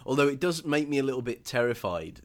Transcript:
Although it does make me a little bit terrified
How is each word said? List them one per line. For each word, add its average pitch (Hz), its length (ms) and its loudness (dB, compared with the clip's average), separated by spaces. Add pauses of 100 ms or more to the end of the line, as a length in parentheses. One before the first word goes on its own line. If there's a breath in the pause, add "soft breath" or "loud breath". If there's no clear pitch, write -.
Although 143 200 4
it 135 140 0
does 165 240 0
make 147 240 0
me 143 80 0
a 135 60 2
little 131 180 -2
bit 117 240 -6
terrified 98 800 -2